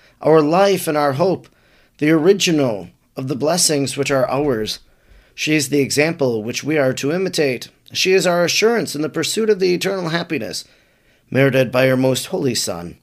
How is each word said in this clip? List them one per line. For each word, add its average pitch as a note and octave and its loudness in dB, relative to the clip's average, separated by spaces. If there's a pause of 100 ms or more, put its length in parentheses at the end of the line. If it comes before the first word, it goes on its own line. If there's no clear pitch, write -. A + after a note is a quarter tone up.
(200)
our D#3 6
life F3+ 2
and D3+ 0
our D3 2
hope, D#3+ -2 (500)
the D3 2
original D#3 2 (280)
of C3+ -6
the C#3+ -4
blessings D3 0
which C3+ -2
are C3+ 0
ours. B2+ -2 (540)
She D#3 -2
is D3 0
the C#3+ 2
example C3 0
which B2 -8
we D3+ -2
are C3 2
to C#3 -4
imitate. E3 -2 (240)
She F#3 0
is F#3 4
our F3 2
assurance G3+ 0
in D3 -6
the D#3 -2
pursuit G#3 -2
of G3 0
the F#3 2
eternal F#3 -4
happiness D#3 -6 (640)
merited C3 2
by B2+ 2
her C3 2
most C3 0
holy C#3+ -2
Son. F2 -8